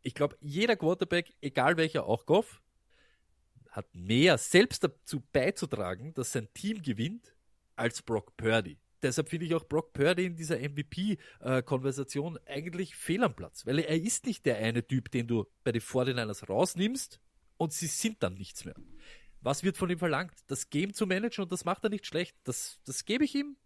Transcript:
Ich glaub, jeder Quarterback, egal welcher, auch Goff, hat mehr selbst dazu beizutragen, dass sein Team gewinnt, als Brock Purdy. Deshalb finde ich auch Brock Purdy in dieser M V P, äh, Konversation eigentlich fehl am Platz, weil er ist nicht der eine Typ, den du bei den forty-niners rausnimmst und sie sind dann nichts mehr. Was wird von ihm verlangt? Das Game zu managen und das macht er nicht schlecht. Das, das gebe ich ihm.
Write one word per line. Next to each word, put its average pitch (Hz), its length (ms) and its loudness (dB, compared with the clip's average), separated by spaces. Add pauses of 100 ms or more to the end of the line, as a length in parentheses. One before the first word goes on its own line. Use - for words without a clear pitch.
Ich 127 120 -8
glaub, 147 260 0
jeder 190 360 2
Quarterback, 175 640 2
egal 147 380 4
welcher, 160 260 2
auch 107 220 0
Goff, - 360 2 (1080)
hat - 240 -10
mehr 120 420 6
selbst - 480 4
dazu - 380 -4 (100)
beizutragen, 123 800 -2
dass 127 200 -4
sein 110 200 -4
Team 208 300 -6
gewinnt, 135 480 -4 (460)
als 117 260 -2
Brock - 340 -4
Purdy. 110 420 2 (240)
Deshalb 143 260 0
finde 170 180 -4
ich 160 100 0
auch - 80 -4
Brock - 280 -2
Purdy 175 340 2
in 175 100 -6
dieser 160 240 -4
M 143 160 -6
V 147 120 -4
P, 196 300 -2 (220)
äh, 131 200 2
Konversation 139 840 -2
eigentlich 160 480 -6
fehl 208 300 0
am 143 100 2
Platz, - 320 -12
weil 139 140 2
er 156 200 2
ist 214 260 -2
nicht - 200 -2
der 113 120 4
eine 113 280 0
Typ, 131 240 -2
den 117 160 0
du 113 180 2 (200)
bei 120 80 2
den 113 80 2
forty-niners 123 680 -2
rausnimmst 185 720 0 (360)
und 165 160 -2
sie 165 160 -6
sind - 340 -2
dann 92 120 -2
nichts - 300 -14
mehr. 76 120 -12 (640)
Was 143 240 -2
wird 185 120 0
von 180 140 -2
ihm 175 80 -2
verlangt? 165 360 -2 (120)
Das - 240 -6
Game 190 240 -2
zu 214 100 0
managen 196 380 -2
und 175 80 -6
das 180 140 -4
macht 185 180 -2
er 214 80 0
nicht 208 160 -4
schlecht. 175 380 -4
Das, - 400 -6
das - 220 -8
gebe 254 180 2
ich 269 100 -2
ihm. 285 320 -4